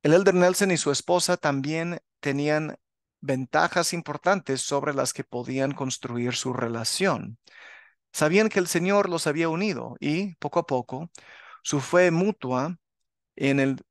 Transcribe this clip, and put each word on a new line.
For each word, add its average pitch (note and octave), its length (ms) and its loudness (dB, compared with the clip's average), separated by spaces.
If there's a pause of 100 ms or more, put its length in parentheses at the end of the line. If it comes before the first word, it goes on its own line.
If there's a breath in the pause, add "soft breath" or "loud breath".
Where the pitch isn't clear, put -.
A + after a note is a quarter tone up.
El D3+ 100 6
elder F#3+ 200 6
Nelson F3+ 380 4
y E3 60 2
su D3 140 0
esposa F3 460 0
también D#3 640 -4 (180)
tenían D3+ 560 -2 (500)
ventajas D3+ 680 0
importantes D#3 680 -2
sobre C#3+ 320 -2
las C3 200 -2
que C3+ 100 -8
podían C3 480 -4
construir B2 640 -4
su B2+ 180 -4
relación. A#2 840 -2 (720 loud breath)
Sabían F#3+ 360 4
que G3+ 100 0
el F3+ 80 0
Señor F#3+ 420 2
los E3 180 -2
había D#3+ 220 0
unido D#3+ 500 -4
y, E3 360 -2
poco - 240 -4
a E3 60 -4
poco, C3 440 -4 (540 loud breath)
su C#3+ 180 -2
fe F3+ 300 4
mutua E3 680 0 (580)
en C#3 240 2
el C3+ 320 0